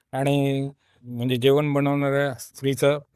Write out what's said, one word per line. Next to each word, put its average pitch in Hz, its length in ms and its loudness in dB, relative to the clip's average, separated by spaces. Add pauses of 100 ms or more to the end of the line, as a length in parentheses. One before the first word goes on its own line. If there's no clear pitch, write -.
(120)
आणि 139 580 0 (320)
म्हणजे 123 340 -4
जेवण 139 360 2
बनवणाऱ्या 143 600 0
स्त्रीचं 139 640 -2 (180)